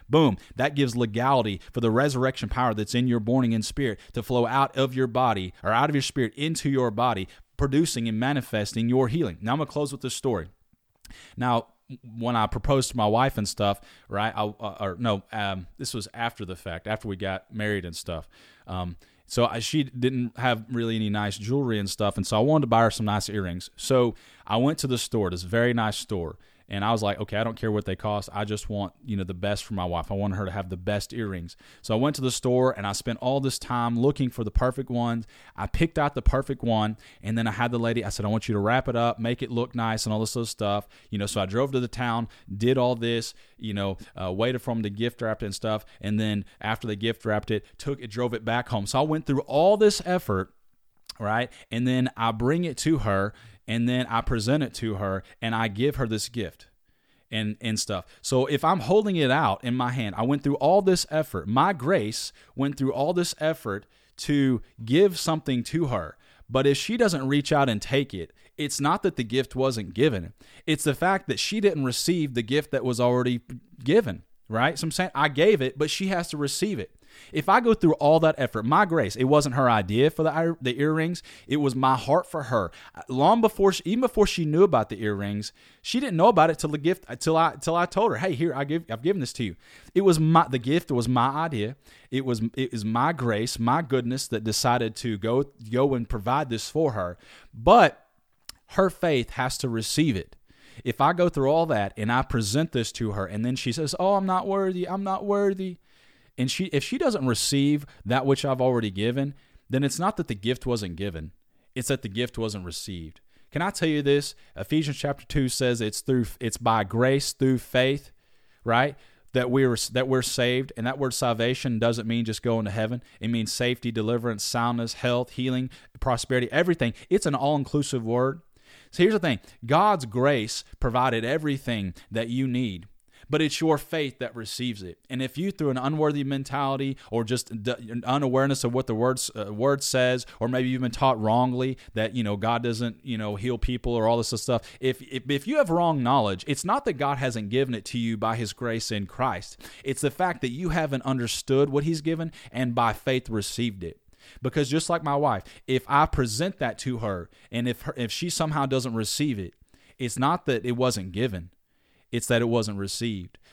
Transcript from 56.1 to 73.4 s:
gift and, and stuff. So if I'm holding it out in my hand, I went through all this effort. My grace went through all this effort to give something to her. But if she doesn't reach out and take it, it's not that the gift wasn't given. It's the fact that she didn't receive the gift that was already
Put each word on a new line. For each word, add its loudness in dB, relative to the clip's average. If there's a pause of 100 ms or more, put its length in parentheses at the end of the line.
gift -8 (640)
and, -4
and -4
stuff. -6 (160)
So 2
if 0
I'm 2
holding 2
it 2
out 2
in -2
my 0
hand, -4
I -4
went 0
through 0
all 4
this 2
effort. -4
My 4
grace -2 (240)
went -4
through 0
all 0
this -2
effort -4 (300)
to 2 (220)
give 4
something -2
to -2
her. -6 (320)
But 2
if 6
she -4
doesn't 2
reach 2
out 6
and 0
take -2
it, -10 (240)
it's -4
not 2
that 0
the -2
gift -2
wasn't -2
given. 2 (340)
It's 0
the 4
fact 0
that -2
she -2
didn't 2
receive 0
the 0
gift 0
that -2
was 0
already 2 (420)